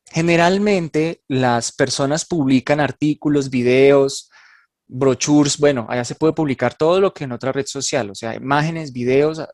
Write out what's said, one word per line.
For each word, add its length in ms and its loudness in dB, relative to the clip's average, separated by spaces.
Generalmente 1200 0
las 440 0
personas 520 -2
publican 540 0
artículos, 680 -2
videos, 840 2
brochures, 720 2
bueno, 300 0
allá 160 -4
se 100 -10
puede 200 0
publicar 400 -2
todo 260 0
lo 140 2
que 100 -10
en 80 -8
otra 200 -6
red 140 -4
social, 440 -6
o 40 -14
sea, 200 -10
imágenes, 580 -4
videos, 500 0